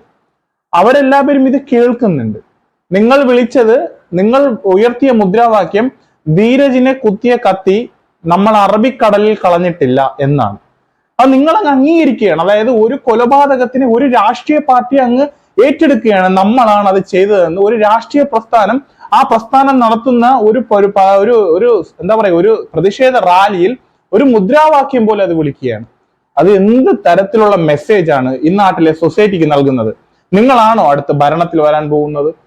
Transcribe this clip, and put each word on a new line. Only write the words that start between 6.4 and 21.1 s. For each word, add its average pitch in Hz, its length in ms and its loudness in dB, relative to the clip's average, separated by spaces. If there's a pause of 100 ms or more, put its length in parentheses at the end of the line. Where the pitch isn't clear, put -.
കുത്തിയ 240 440 -2
കത്തി 202 540 -2 (360)
നമ്മൾ 196 300 0
അറബിക്കടലിൽ 214 800 0
കളഞ്ഞിട്ടില്ല" 170 840 -2
എന്നാണ്. 135 380 -2 (640)
അത് 262 120 2
നിങ്ങളങ്ങ് 302 380 0
അംഗീകരിക്കുകയാണ്. 269 720 0
അതായത് 208 280 0
ഒരു 233 320 0
കൊലപാതകത്തിന് 254 840 0
ഒരു 240 200 0
രാഷ്ട്രീയ 247 540 -2
പാർട്ടി 254 380 0
അങ്ങ് 254 300 0 (400)
ഏറ്റെടുക്കുകയാണ്, 220 640 0
"നമ്മളാണ് 208 600 2
അത് 190 140 0
ചെയ്തതെന്ന്." 185 600 -2
ഒരു 214 140 0
രാഷ്ട്രീയ 226 460 0
പ്രസ്ഥാനം, 226 600 -2 (300)
ആ 262 100 2
പ്രസ്ഥാനം 262 560 0
നടത്തുന്ന 240 640 0
ഒരു 214 160 2
പ-, 220 180 -2
ഒരു 202 100 2
പ-, 196 320 2